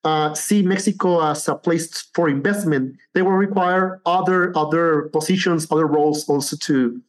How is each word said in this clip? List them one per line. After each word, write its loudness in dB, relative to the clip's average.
uh, 0
see 0
Mexico 0
as -2
a -2
place -4
for 2
investment, -2
they 2
will 2
require 0
other, 0
other 2
positions, 0
other 2
roles 0
also -2
to 0